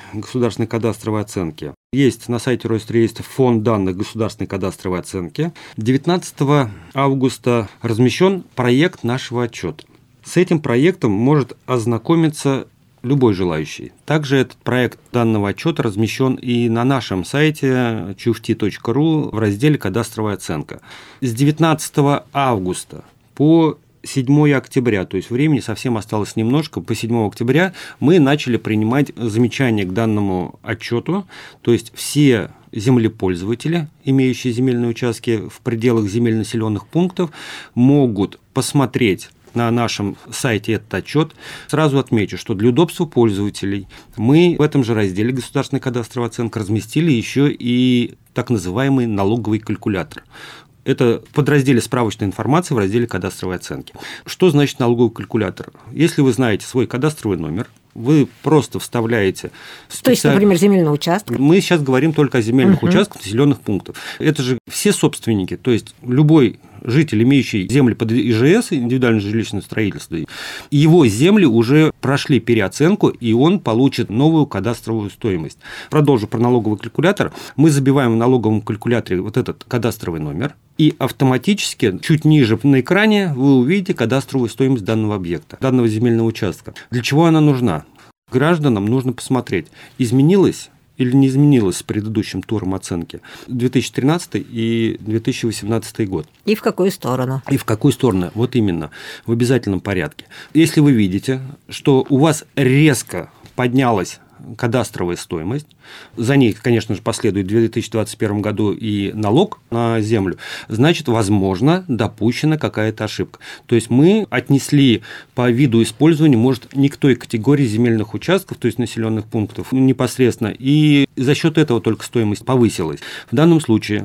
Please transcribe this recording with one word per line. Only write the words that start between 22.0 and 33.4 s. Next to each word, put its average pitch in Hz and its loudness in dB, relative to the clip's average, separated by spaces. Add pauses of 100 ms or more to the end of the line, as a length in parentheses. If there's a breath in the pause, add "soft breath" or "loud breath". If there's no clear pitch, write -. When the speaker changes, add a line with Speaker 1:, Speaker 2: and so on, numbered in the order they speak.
Speaker 1:
августа 98 -4 (300)
по 156 4 (240)
седьмое 143 2
октября, 117 0
то 95 -6
есть 90 -6
времени 139 0
совсем 117 -4
осталось 104 -4
немножко, 120 -2
по 98 -6
седьмого 113 -2
октября 139 0 (260 loud breath)
мы 160 4
начали 135 2
принимать 110 -2
замечания 113 0
к 92 -6
данному 101 -2
отчету, 120 -6 (340 loud breath)
то 120 2
есть - -2
все 131 0 (200)
землепользователи, 110 -2 (180)